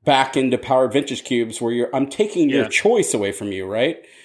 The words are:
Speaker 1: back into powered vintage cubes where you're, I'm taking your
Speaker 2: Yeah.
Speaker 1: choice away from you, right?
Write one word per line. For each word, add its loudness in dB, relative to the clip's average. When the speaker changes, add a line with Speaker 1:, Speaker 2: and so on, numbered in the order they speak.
Speaker 1:
back 2
into 2
powered 2
vintage -2
cubes -2
where -2
you're, -2
I'm 0
taking 0
your 2
Speaker 2:
Yeah. -4
Speaker 1:
choice 2
away 0
from -8
you, -6
right? -2